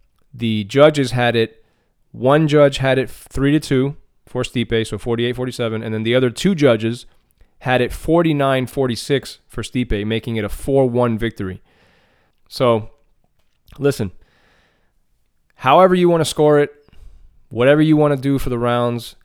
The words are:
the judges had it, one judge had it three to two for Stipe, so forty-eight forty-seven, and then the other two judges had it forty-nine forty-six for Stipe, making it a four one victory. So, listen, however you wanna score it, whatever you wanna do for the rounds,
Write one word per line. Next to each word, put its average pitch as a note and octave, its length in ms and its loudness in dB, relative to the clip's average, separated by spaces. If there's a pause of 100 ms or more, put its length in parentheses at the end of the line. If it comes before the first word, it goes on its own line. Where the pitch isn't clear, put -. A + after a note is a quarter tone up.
(340)
the A2+ 320 -4
judges C#3 460 2
had A#2+ 240 0
it, A2+ 280 -2 (480)
one C#3 360 2
judge C#3+ 300 4
had C3 200 0
it B2+ 120 -2
three - 440 -4
to D3+ 60 2
two C#3 360 -2 (300)
for B2+ 180 -6
Stipe, A2+ 420 -2
so G#2+ 120 -8
forty-eight A#2+ 380 -4
forty-seven, A#2+ 460 -6
and A2 120 -8
then A2 100 -4
the A#2 120 0
other B2+ 140 2
two F3+ 240 -2
judges A#2+ 520 0 (540)
had B2+ 220 0
it A#2+ 120 -4
forty-nine C#3+ 760 0
forty-six C3 800 -4
for - 160 -10
Stipe, A2 420 -4
making A2 300 -6
it G#2+ 80 -4
a G2+ 60 -6
four C3+ 400 0
one A#2+ 280 0
victory. G2+ 440 -8 (840)
So, A#2 440 0 (880)
listen, C3+ 320 -2 (1400)
however F3+ 400 4
you F3 140 2
wanna E3 160 0
score D3+ 340 2
it, D3 120 0 (800)
whatever C3+ 320 2
you D#3 160 4
wanna D3 200 2
do C3+ 200 -2
for B2+ 120 -4
the B2 100 -4
rounds, A#2+ 640 -4